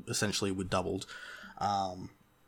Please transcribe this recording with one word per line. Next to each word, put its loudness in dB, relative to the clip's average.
essentially 2
with 0
doubled, 2
um, 0